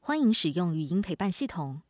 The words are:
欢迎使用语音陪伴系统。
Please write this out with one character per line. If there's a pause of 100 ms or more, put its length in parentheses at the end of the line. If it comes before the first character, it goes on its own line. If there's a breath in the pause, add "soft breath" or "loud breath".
欢
迎
使
用
语
音
陪
伴
系
统。